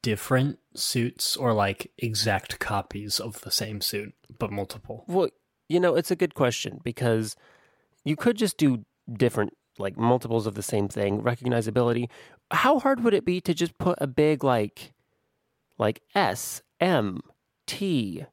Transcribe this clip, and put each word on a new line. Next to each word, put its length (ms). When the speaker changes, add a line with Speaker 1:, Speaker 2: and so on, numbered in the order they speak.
Speaker 1:
different 580
suits 640
or, 180
like, 440
exact 640
copies 600
of 220
the 100
same 300
suit, 320
but 100
multiple? 580
Speaker 2:
Well, 200
you 120
know, 160
it's 160
a 40
good 200
question 500
because 500
you 100
could 220
just 200
do 280
different, 460
like, 200
multiples 500
of 80
the 80
same 240
thing, 340
recognizability. 880
How 280
hard 240
would 100
it 120
be 160
to 120
just 240
put 220
a 80
big, 340
like, 520
like, 240
S 480
M 400
T 640